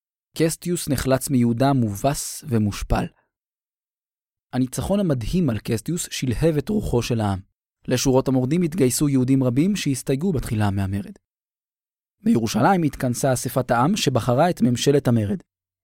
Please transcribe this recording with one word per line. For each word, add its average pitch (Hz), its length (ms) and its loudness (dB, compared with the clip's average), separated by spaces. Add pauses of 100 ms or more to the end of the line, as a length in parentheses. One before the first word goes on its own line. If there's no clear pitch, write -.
(380)
קסטיוס 165 520 -2
נחלץ 131 400 0
מיהודה 123 440 2
מובס 120 720 -2
ומושפל. 107 580 0 (1500)
הניצחון 131 460 -2
המדהים 156 500 0
על 107 140 -2
קסטיוס 135 480 -4
שלהב 147 460 0
את - 120 -2
רוחו 190 320 0
של 113 200 -2
העם. 98 180 0 (480)
לשורות 127 400 2
המורדים 131 340 2
התגייסו 147 480 2
יהודים 135 340 2
רבים 143 320 2
שהסתייגו 143 580 -2
בתחילה 110 380 -2
מהמרד. 98 420 -4 (1080)
בירושלים 123 600 2
התכנסה 131 500 -2
אספת 127 380 -2
העם 131 240 2
שבחרה 127 540 2
את 165 120 -4
ממשלת 127 460 2
המרד. 110 300 2 (460)